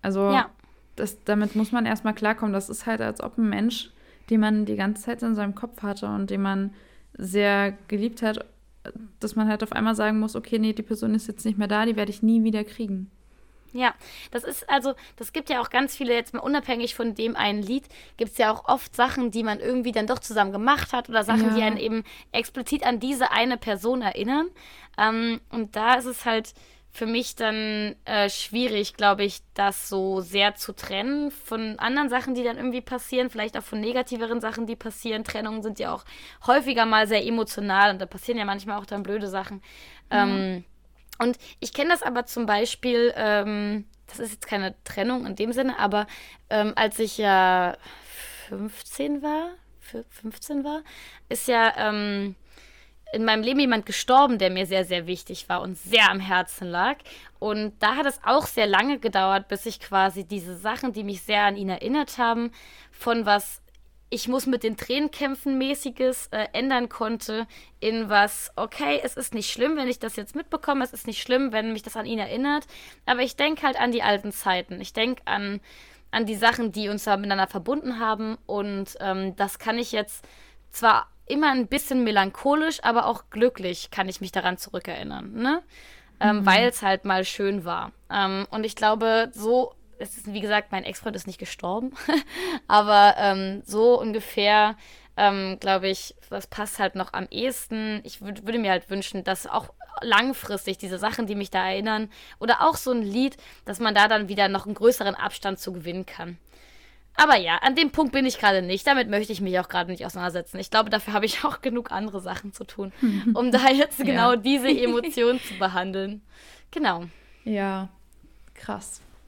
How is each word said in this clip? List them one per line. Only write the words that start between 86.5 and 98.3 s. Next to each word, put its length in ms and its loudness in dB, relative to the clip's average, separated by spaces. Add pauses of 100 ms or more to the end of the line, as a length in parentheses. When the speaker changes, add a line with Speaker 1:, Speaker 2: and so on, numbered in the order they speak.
Speaker 2:
halt 220 0
mal 200 0
schön 420 -4
war. 260 -6 (180)
Ähm, 400 -2
und 140 -4
ich 100 -6
glaube, 600 2
so, 400 2 (260)
es 160 -12
ist, 160 -12
wie 80 -6
gesagt, 320 0
mein 120 -4
Ex-Freund 320 -8
ist 100 -10
nicht 120 -12
gestorben, 540 -6 (140)
<laughs> 600 -2
aber, 520 8
ähm, 480 0
so 340 6
ungefähr, 760 2 (400)
ähm, 440 2
glaub 220 2
ich, 320 -4 (160)
das 160 -8
passt 320 -8
halt 160 0
noch 180 -4
am 180 -6
ehesten. 720 -6
Ich 180 -16
würd, 240 -12